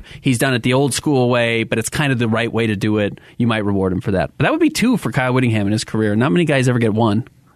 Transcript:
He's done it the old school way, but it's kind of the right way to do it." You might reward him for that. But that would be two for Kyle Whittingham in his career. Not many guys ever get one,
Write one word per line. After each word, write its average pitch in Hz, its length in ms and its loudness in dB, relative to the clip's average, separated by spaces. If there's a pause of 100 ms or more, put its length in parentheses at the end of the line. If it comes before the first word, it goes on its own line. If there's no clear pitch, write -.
(220)
He's 131 160 0
done 135 160 0
it 120 100 -2
the 123 100 0
old 135 200 2
school 127 360 0
way, 117 340 0
but 110 140 -2
it's 110 120 -4
kind 143 240 -2
of 117 60 -2
the 120 100 0
right 113 220 0
way 113 160 0
to 107 100 0
do 107 220 0
it." 101 200 -2 (180)
You 120 100 0
might 110 180 0
reward 98 260 0
him 90 80 -2
for 113 120 -4
that. 87 260 -2
But 147 80 0
that 208 60 2
would 320 100 0
be 311 80 4
two 247 260 0
for - 160 -4
Kyle 127 220 -2
Whittingham 113 340 0
in 104 60 0
his 107 100 -2
career. 107 320 -2
Not 131 160 2
many 175 140 2
guys 135 240 2
ever 120 100 2
get 110 140 2
one, 110 340 0 (280)